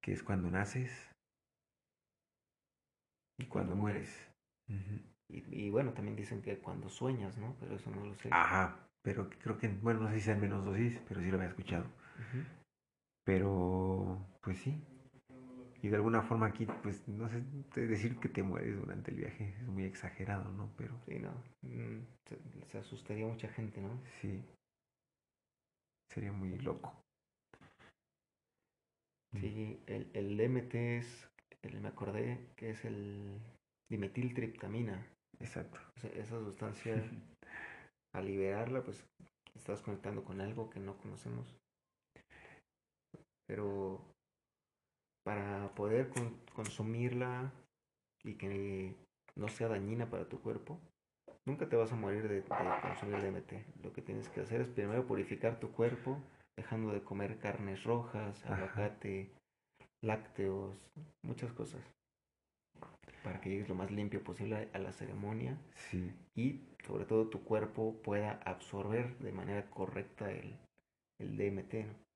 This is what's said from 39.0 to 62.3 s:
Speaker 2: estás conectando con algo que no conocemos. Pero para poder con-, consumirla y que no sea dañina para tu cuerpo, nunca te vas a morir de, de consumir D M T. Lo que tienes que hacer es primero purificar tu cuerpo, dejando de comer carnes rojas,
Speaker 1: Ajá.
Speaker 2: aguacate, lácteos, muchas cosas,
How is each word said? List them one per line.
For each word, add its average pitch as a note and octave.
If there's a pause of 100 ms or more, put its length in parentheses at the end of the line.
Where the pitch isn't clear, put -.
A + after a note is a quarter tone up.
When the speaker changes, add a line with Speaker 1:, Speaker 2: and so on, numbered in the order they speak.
Speaker 2:
estás G2+
conectando G#2
con F#2+
algo A2
que G2
no G2
conocemos. A#2 (1900)
Pero G2 (1200)
para G2+
poder A2+
con-, A#2 (180)
consumirla B2 (720)
y G2+
que G2 (420)
no G#2
sea A2+
dañina A2
para -
tu -
cuerpo, A2+ (680)
nunca C#3+
te -
vas A2+
a A#2+
morir G#2
de, G2+
de -
consumir G2+
D G2
M F#2
T. G2 (180)
Lo -
que -
tienes G#2+
que -
hacer A2+
es B2
primero A#2
purificar G#2
tu A2
cuerpo, A#2+ (400)
dejando A2
de G2+
comer G2+
carnes G2
rojas, A2+
Speaker 1:
Ajá. G2
Speaker 2:
aguacate, G2 (720)
lácteos, G2 (480)
muchas A#2+
cosas, B2 (1400)